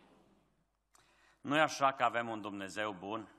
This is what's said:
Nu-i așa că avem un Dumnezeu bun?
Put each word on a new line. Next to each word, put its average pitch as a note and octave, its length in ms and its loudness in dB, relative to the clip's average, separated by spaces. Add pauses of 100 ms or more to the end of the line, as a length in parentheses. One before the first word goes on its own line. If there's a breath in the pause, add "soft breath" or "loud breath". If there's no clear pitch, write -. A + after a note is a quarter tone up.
(1400 soft breath)
Nu-i D3 180 2
așa C#3 340 4
că C3 100 0
avem A#2 260 0
un G#2+ 120 -6
Dumnezeu G2+ 520 -6
bun? G2 460 -8